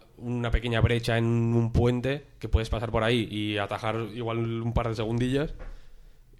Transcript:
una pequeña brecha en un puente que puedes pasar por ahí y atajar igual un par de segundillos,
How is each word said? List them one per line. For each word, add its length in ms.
una 340
pequeña 300
brecha 360
en 80
un 460
puente 540
que 100
puedes 200
pasar 220
por 120
ahí 260
y 280
atajar 380
igual 480
un 120
par 160
de 60
segundillos, 580